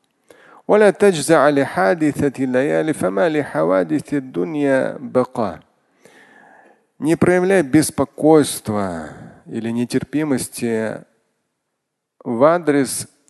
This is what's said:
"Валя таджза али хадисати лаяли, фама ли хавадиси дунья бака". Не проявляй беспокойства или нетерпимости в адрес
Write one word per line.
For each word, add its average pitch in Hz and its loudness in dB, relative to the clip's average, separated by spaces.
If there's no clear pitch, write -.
"Валя 208 6
таджза 156 2
али 143 4
хадисати 151 -2
лаяли, 156 0
фама 190 -2
ли 151 -2
хавадиси 156 -2
дунья 139 -2
бака". 117 -4
Не 156 0
проявляй 180 2
беспокойства 127 0
или 117 -8
нетерпимости 120 -4
в 123 0
адрес 151 0